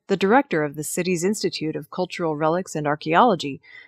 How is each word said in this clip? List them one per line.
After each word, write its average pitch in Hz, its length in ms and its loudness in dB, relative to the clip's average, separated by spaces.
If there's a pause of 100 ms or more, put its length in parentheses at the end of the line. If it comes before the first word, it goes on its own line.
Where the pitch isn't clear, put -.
the 196 80 2
director 190 480 2
of 139 100 -6
the 147 100 -8
city's 175 380 -2
Institute 165 540 -2
of 147 140 -10
Cultural 175 440 -4
Relics 160 400 0
and 151 140 -2
Archaeology, 156 720 2 (280)